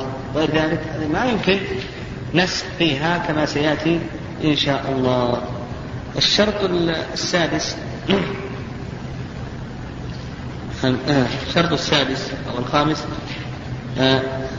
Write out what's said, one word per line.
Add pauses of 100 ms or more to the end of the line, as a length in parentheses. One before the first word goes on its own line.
(340)
وغير
ذلك، (140)
هذه
ما
يمكن (760)
نسخ (140)
فيها
كما
سيأتي (440)
إن
شاء
الله. (720)
الشرط
ال-، (160)
السادس، (320)
<clears throat> (2750)
آه، (220)
الشرط
السادس (200)
أو
الخامس، (960)
آه، (360)